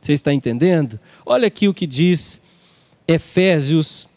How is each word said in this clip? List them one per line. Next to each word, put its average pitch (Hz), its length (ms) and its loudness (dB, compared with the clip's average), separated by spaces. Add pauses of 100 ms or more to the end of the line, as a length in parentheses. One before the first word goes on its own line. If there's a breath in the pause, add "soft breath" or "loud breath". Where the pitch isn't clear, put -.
Você - 120 0
está 147 200 0
entendendo? 131 640 0 (260 soft breath)
Olha 247 220 2
aqui 202 200 0
o 196 60 0
que 180 140 -6
diz 156 540 0 (680 soft breath)
Efésios 160 1080 0